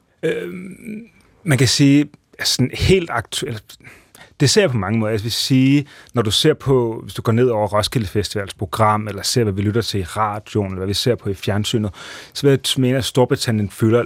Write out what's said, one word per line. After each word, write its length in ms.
Øhm, 800
man 140
kan 100
sige, 420
sådan 300
helt 400
aktuelt, 500
det 100
ser 120
jeg 100
på 60
mange 220
måder. 120
Jeg 120
vil 80
sige, 540
når 80
du 100
ser 220
på, 500
hvis 100
du 80
går 100
ned 160
over 200
Roskilde 400
Festivals 460
program, 540
eller 160
ser, 200
hvad 100
vi 80
lytter 200
til 180
i 40
radioen, 640
eller 100
hvad 100
vi 60
ser 220
på 140
i 40
fjernsynet, 580
så 140
vil 40
jeg 80
mene, 200
at 80
Storbritannien 640
fylder 360